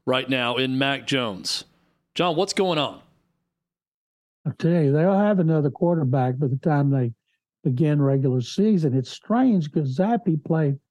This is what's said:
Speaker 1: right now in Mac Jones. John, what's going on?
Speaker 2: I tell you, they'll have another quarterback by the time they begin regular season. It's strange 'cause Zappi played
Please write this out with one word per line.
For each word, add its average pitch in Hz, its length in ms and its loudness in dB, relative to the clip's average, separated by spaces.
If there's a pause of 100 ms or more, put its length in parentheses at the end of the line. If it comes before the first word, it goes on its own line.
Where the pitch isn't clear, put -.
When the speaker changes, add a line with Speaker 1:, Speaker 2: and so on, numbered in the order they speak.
Speaker 1:
right 127 240 -2
now 123 260 -2
in 131 220 -2
Mac 135 280 -2
Jones. 113 600 -4 (500)
John, 165 220 -2
what's 190 160 -2
going 180 240 0
on? 131 240 -4 (1400)
Speaker 2:
I 147 120 -4
tell 170 240 2
you, 139 120 2
they'll 180 240 2
have 208 220 2
another 156 300 2
quarterback 135 680 0
by 147 80 0
the 131 100 -2
time 143 320 0
they 127 220 0 (540)
begin 147 360 2
regular 135 380 2
season. 165 540 0
It's 131 160 -2
strange 214 600 0
'cause 151 260 -2
Zappi 196 420 0
played 147 420 0 (120)